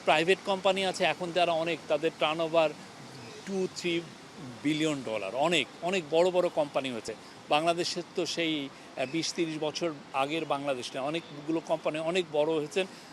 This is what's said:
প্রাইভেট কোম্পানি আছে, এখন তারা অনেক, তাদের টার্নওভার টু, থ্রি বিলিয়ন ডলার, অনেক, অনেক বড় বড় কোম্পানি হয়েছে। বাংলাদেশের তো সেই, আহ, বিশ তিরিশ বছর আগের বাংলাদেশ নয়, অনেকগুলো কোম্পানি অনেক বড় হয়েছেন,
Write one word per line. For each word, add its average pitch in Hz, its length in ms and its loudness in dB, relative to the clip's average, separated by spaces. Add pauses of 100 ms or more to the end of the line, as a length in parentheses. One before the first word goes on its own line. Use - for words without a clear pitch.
প্রাইভেট 170 400 6
কোম্পানি 190 420 2
আছে, 180 180 0
এখন 170 300 0
তারা 170 180 4
অনেক, 165 260 0 (100)
তাদের 156 300 2
টার্নওভার 160 520 4 (760)
টু, 190 300 -2
থ্রি 170 240 0 (640)
বিলিয়ন 151 440 0
ডলার, 104 280 -4
অনেক, 147 320 4 (160)
অনেক 180 280 0
বড় 170 200 6
বড় 175 180 4
কোম্পানি 143 420 0
হয়েছে। 113 240 -6 (340)
বাংলাদেশের 165 540 2 (140)
তো 175 100 0
সেই, 156 420 -2 (280)
আহ, 135 160 0
বিশ 160 220 -2
তিরিশ 160 260 -2
বছর 156 320 -2 (200)
আগের 143 320 0
বাংলাদেশ 139 520 -2
নয়, 131 80 -2
অনেকগুলো 160 560 -2
কোম্পানি 160 380 -2
অনেক 170 340 0
বড় 151 200 4
হয়েছেন, 160 340 0 (260)